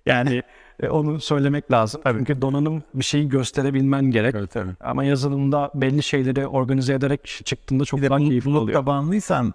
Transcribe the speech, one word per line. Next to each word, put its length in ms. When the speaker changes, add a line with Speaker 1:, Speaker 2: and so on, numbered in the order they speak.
Speaker 1:
Yani, 360
e, 60
onu 320
söylemek 520
lazım. 320
Speaker 2:
Tabii. 140
Speaker 1:
Çünkü 240
donanım 400
bir 100
şeyi 240
gösterebilmen 760
gerek. 300
Speaker 3:
Evet, 160
tabii. 200
Speaker 1:
Ama 240
yazılımda 680
belli 280
şeyleri 440
organize 480
ederek 300
çıktığında 400
çok 140
Speaker 3:
Bir 60
de 60
Speaker 1:
daha 80
Speaker 3:
bulut 100
Speaker 1:
keyifli 220
oluyor. 300
Speaker 3:
tabanlıysan 760